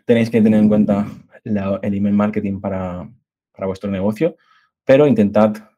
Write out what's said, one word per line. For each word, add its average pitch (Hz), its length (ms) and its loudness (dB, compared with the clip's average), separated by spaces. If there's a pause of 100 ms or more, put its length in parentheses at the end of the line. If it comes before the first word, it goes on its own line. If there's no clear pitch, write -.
tenéis 117 240 2
que 113 120 2
tener 107 180 4
en 107 80 4
cuenta 104 400 2 (360)
la, 98 380 -4
el 101 140 -4
email 101 200 0
marketing 104 440 -2
para, 92 500 -8 (440)
para 98 140 -8
vuestro 95 220 -8
negocio, 101 460 -4 (480)
pero 139 240 4
intentad 107 480 2 (220)